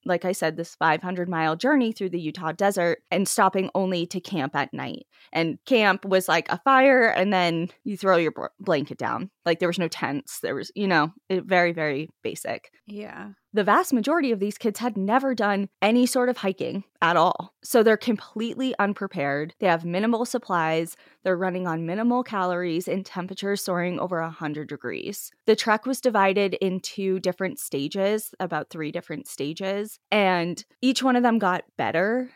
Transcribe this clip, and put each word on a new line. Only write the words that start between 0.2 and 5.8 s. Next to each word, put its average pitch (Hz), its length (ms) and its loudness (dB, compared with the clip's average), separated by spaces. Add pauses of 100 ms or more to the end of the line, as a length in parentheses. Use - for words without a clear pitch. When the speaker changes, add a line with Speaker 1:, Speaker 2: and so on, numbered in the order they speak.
Speaker 1:
I 185 80 0
said, 160 240 -4
this 170 180 -8
five 160 260 2
hundred 180 280 -4
mile 160 260 0
journey 240 380 2
through 190 160 -4
the 175 100 -4
Utah 160 320 -6
desert 180 480 2 (100)
and 185 160 2
stopping 190 480 2
only 185 340 0
to 185 120 -6
camp 147 360 -4
at - 180 -4
night. - 320 -10 (260)
And 165 340 -2
camp 208 400 4